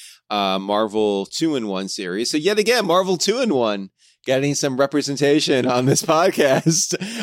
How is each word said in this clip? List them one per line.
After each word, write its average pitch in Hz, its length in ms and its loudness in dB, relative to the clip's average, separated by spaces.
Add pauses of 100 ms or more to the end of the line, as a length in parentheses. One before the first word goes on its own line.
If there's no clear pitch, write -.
(300)
uh, 98 300 0
Marvel 104 640 0
Two-in-One 107 640 -4
series. 98 420 -6
So 156 60 -2
yet 180 200 0
again, 214 300 0
Marvel 185 300 2
Two-in-One 131 720 0 (360)
getting 135 280 0
some 135 220 -2
representation 139 920 2
on 127 200 2
this 143 160 2
<laughs> - 20 -10
podcast. 160 840 2 (320)